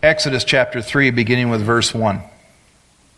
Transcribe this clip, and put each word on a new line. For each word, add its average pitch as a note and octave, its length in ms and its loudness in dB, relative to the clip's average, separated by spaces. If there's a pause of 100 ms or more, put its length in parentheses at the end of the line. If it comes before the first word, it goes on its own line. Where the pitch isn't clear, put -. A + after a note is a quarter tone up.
Exodus D3+ 400 2
chapter B2 380 0
three, C3+ 300 0
beginning A#2+ 380 0
with A2+ 120 -2
verse A2+ 320 0
one. A2 240 0
It - 60 -10 (960)